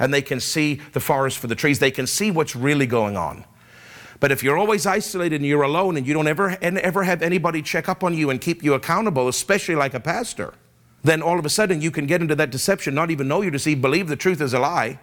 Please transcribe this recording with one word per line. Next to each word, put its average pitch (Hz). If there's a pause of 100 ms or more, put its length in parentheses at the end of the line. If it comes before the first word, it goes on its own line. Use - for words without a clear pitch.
and 135
they 143
can 127
see 151 (100)
the -
forest 135
for 123
the 117
trees. 143
They 135
can 127
see 208
what's 160
really 139
going 107
on. 82 (760)
But 139
if 131
you're 139
always 208
isolated 180
and 143
you're 147
alone 165
and 127
you 147
don't 156
ever, 185
and 175
ever 185
have 180
anybody 165
check -
up 185
on 175
you 151
and 127
keep 170
you 143
accountable, 165
especially 185
like 139
a 127
pastor, 190 (500)
then 160
all 170
of 156
a 147
sudden 185
you 160
can 151
get 170
into 156
that 147
deception, 139
not 165
even 160
know 160
you're 190
deceived, 143
believe 156
the 147
truth 180
is 135
a 131
lie, 135